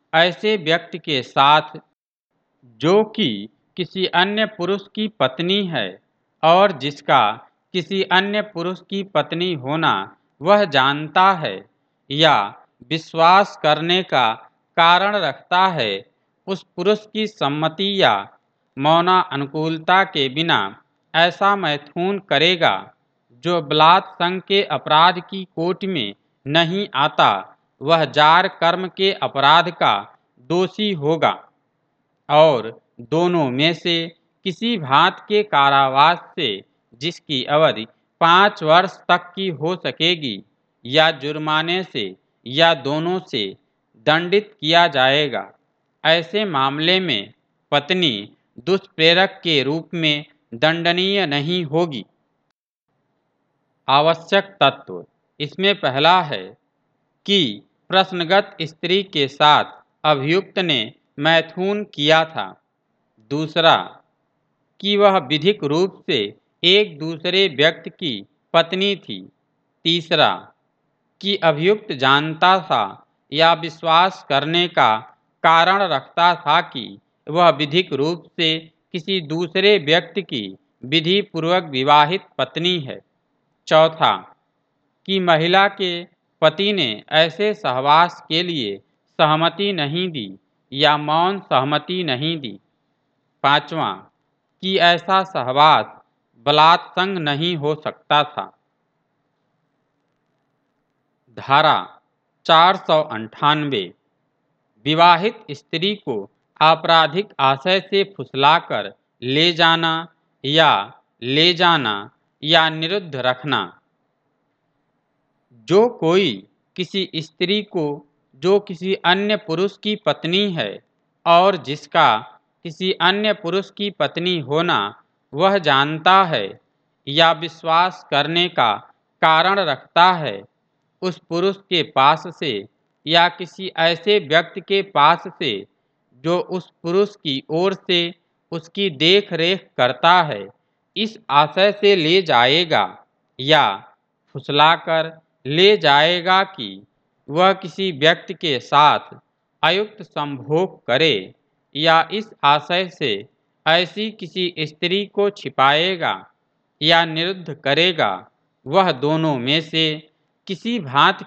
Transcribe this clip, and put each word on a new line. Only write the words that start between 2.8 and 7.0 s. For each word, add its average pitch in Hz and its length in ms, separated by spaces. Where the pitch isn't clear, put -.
जो 185 260
कि 113 420
किसी 180 300
अन्य 202 420
पुरुष 185 460
की 214 120
पत्नी 175 460
है 127 220
और 185 360
जिसका 143 440